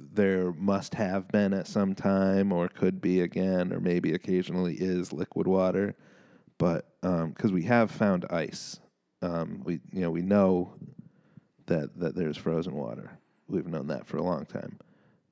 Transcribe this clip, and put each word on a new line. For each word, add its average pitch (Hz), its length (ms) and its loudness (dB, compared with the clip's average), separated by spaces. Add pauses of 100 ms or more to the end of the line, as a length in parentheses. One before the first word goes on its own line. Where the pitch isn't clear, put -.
(140)
there 95 380 2
must 98 420 0
have 95 360 -2
been 101 220 4
at 98 140 -2
some 95 300 0
time 98 560 4
or 87 160 2
could 92 340 0
be 92 200 4
again 90 520 0
or 85 60 -4
maybe 87 340 2
occasionally 90 600 0
is 90 360 -2
liquid 92 360 -4
water, 95 480 2 (640)
but, 85 280 0 (140)
um, 82 320 0
'cause 110 180 0
we 90 120 2
have 117 260 4
found 98 400 0
ice. - 500 -6 (440)
Um, 85 420 -6
we, 87 140 -2 (120)
you 92 100 -4
know, 85 100 0
we 85 100 -2
know 92 540 4 (920)
that, 78 320 -2
that 85 160 -4
there's 78 240 -4
frozen 80 380 -2
water. 58 420 -10 (300)
We've - 180 -4
known 80 220 -6
that 71 180 -6
for - 120 -8
a 80 60 -2
long 85 220 -2
time. - 320 -10 (540)